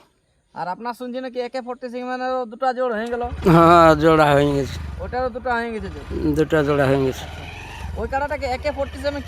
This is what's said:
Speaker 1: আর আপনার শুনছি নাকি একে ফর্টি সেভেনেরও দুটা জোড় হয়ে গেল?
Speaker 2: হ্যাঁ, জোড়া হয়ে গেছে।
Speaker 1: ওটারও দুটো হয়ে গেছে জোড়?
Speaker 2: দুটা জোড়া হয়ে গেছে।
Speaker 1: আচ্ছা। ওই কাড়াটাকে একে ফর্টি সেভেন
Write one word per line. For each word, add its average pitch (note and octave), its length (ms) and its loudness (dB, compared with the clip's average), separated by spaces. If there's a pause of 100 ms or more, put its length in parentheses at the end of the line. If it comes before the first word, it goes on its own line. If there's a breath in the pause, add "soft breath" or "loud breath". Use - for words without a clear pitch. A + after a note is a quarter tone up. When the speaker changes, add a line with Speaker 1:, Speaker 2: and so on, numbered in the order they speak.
(540)
Speaker 1:
আর E3 140 -8
আপনার A3+ 260 -10
শুনছি B3+ 260 -10
নাকি B3+ 200 -10
একে A#3+ 200 -8
ফর্টি B3 280 -12
সেভেনেরও B3+ 560 -6
দুটা B3 280 -4
জোড় B3 220 -2
হয়ে A3 120 -4
গেল? A#3+ 160 -4
Speaker 2:
হ্যাঁ, E3+ 720 8
জোড়া D#3 380 6
হয়ে C#3+ 200 4
গেছে। - 500 -6
Speaker 1:
ওটারও B3+ 260 -4
দুটো A#3+ 220 -8
হয়ে A#3 220 -4
গেছে G3 160 -8
জোড়? - 460 -4
Speaker 2:
দুটা D3+ 280 2
জোড়া C#3+ 240 2
হয়ে C#3 180 2
গেছে। B2+ 200 -4
Speaker 1:
আচ্ছা। - 760 -12
ওই A3+ 80 -6
কাড়াটাকে C#4 380 -4
একে B3+ 240 -4
ফর্টি C#4 280 -8
সেভেন C#4+ 300 -6